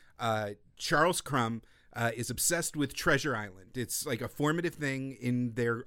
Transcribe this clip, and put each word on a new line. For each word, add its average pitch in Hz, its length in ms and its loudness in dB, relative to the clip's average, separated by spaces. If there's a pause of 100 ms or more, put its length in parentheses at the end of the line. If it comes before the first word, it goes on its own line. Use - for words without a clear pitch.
(180)
uh, 107 340 0 (260)
Charles 160 420 2
Crumb, 117 400 0 (340)
uh, 117 220 0
is 123 140 -4
obsessed 165 480 -2
with 143 160 0
Treasure 143 420 2
Island. 95 400 -10
It's, - 300 -4
like, 120 160 -2
a 113 60 -6
formative 156 480 0
thing 135 440 -4
in 123 320 2
their 117 340 2